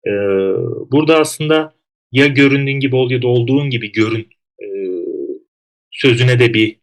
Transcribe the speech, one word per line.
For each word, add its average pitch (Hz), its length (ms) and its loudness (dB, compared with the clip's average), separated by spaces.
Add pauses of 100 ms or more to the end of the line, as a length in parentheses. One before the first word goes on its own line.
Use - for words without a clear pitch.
E, 104 60 -2 (760)
burada 156 280 4
aslında 156 560 -2 (380)
"Ya 135 140 4
göründüğün 139 540 2
gibi 131 160 0
ol 127 140 0
ya 127 120 -2
da 123 60 0
olduğun 127 420 0
gibi 110 220 -6
görün," 110 360 -2 (340)
e, 104 40 -14 (1200)
sözüne 123 480 2
de 120 160 2
bir 110 280 0